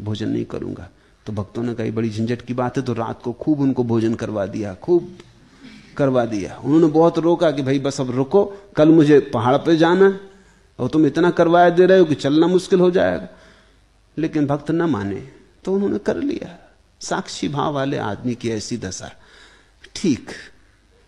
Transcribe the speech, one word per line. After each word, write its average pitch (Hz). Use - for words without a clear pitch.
भोजन 107
नहीं -
करूंगा। -
तो 110
भक्तों 104
ने 120
कहा, 113
"बड़ी 113
झंझट 113
की 123
बात 123
है," 139
तो 127
रात 113
को 123
खूब 151
उनको 127
भोजन 113
करवा 107
दिया, 104
खूब 175
करवा 131
दिया। 101
उन्होंने 160
बहुत 165
रोका 165
कि 143
भाई 135
बस 139
अब 127
रुको, 139
कल 156
मुझे 151
पहाड़ 123
पे 160
जाना 175
है 196
और 127
तुम 156
इतना 170
करवाए 175
दे 180
रहे 190
हो 180
कि 151
चलना 151
मुश्किल 180
हो 180
जाएगा। 180
लेकिन 151
भक्त 143
न 165
माने 101
तो 190
उन्होंने 202
कर 208
लिया। -
साक्षी -
भाव 147
वाले 139
आदमी 110
की 117
ऐसी 110
दशा। 95
ठीक, -